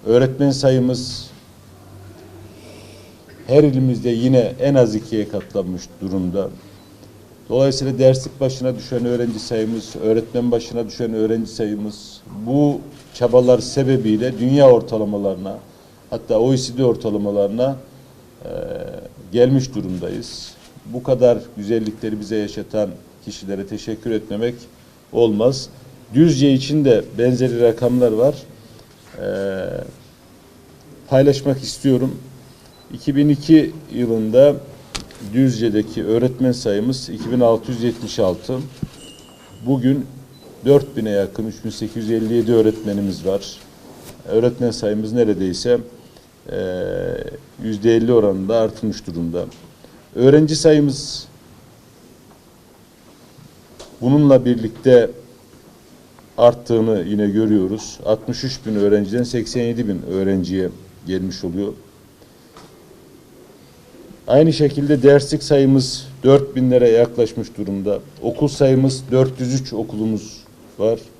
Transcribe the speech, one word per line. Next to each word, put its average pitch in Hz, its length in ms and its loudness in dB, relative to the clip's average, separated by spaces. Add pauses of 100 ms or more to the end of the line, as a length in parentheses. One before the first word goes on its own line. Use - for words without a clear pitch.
Öğretmen 131 440 2
sayımız 131 800 -2 (2250)
her 143 160 6
ilimizde 127 480 0
yine 120 500 2
en 139 140 0
az 117 200 2
ikiye 107 340 -4
katlanmış 92 540 -8 (180)
durumda. 92 500 -4 (1000)
Dolayısıyla 131 500 0
derslik 131 420 2
başına 127 360 -4
düşen 117 280 -6
öğrenci 120 340 -2
sayımız, 110 580 -6
öğretmen 113 540 0
başına 117 360 -4
düşen 113 280 -6
öğrenci 110 360 -2
sayımız 104 720 -8 (260)
bu 143 340 2 (340)
çabalar 123 440 4
sebebiyle 127 800 -2
dünya 131 320 6
ortalamalarına, 101 880 0 (520)
hatta 113 280 -4
O 127 140 2
E 135 40 2
C 123 220 -6
D 135 60 2
ortalamalarına, 107 920 -2 (680)
e, - 60 -14 (840)
gelmiş 127 420 2
durumdayız. 90 800 -10 (320)
Bu 123 160 -10
kadar 120 360 2 (180)
güzellikleri 107 640 -6
bize 107 160 -8
yaşatan 104 540 -6 (340)
kişilere 98 420 -10
teşekkür 110 440 -10
etmemek 110 440 -4 (580)
olmaz. 117 560 0 (460)
Düzce 143 380 4
için 139 320 0
de 107 200 4 (140)
benzeri 123 420 0
rakamlar 120 520 2
var. 127 220 2 (840)
E, 95 80 -10 (1800)
paylaşmak 135 540 2
istiyorum. - 520 -2 (800)
İki - 240 -4
bin 147 120 4
iki 151 440 4 (220)
yılında 113 600 4 (760)
Düzce'deki 110 720 0
öğretmen 127 480 0
sayımız 117 560 -4
iki 113 240 -8
bin 123 80 0
altı 120 320 2
yüz 117 100 -6
yetmiş 117 360 -6
altı. 110 400 -2 (1080)
Bugün 131 400 0 (580)
dört 139 320 2
bine 110 140 -4
yakın, 101 360 -2
üç - 180 -12
bin 110 60 -6
sekiz 110 380 -8
yüz - 20 -4
elli 113 240 -2
yedi 117 180 2
öğretmenimiz 101 760 0
var. 98 300 -4 (720)
Öğretmen 120 420 0
sayımız 107 420 -4
neredeyse, 107 640 0 (760)
e, 95 40 -8 (1080)
yüzde 110 340 0
elli 113 160 2
oranında 101 440 2
artmış 110 500 -4
durumda. 85 380 -6 (680)
Öğrenci 151 420 6
sayımız 147 720 2 (2750)
bununla 135 440 6
birlikte 120 640 4 (1300)
arttığını 113 720 2
yine 104 200 0
görüyoruz. 104 760 0
Altmış 123 400 -4
üç - 220 -10
bin 110 80 -4
öğrenciden 104 480 2
seksen 120 400 -4
yedi 117 260 -4
bin 95 140 -6
öğrenciye 95 640 -2 (380)
gelmiş 92 380 -6
oluyor. 95 280 -6 (2500)
Aynı 151 260 6
şekilde 143 500 0
derslik 143 400 6
sayımız 135 640 2 (140)
dört 139 340 4
binlere 127 320 4
yaklaşmış 117 600 2 (100)
durumda. 101 400 -4 (240)
Okul 139 260 -2
sayımız 131 640 2
dört 131 300 2
yüz 127 200 -2
üç - 120 -12
okulumuz 110 720 -6 (340)
var. 113 220 0 (200)